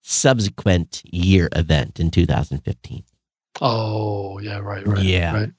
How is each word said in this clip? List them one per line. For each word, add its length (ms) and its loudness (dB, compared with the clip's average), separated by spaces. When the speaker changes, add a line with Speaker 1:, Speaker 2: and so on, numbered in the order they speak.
Speaker 1:
subsequent 1000 2
year 520 4
event 420 0
in 120 0
two 160 2
thousand 340 -2
fifteen. 440 -10
Speaker 2:
Oh, 800 -4
yeah, 200 -10
right, 280 -8
right, 180 0
Speaker 1:
Yeah. 300 0
Speaker 2:
right. 240 -2